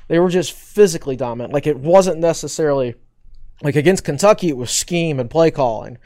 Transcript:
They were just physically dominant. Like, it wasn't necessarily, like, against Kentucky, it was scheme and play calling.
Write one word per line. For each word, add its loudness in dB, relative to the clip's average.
They 2
were 4
just -2
physically 0
dominant. -6
Like, 0
it 0
wasn't 4
necessarily, -2
like, -2
against 2
Kentucky, 2
it -2
was -8
scheme -2
and -4
play 4
calling. -4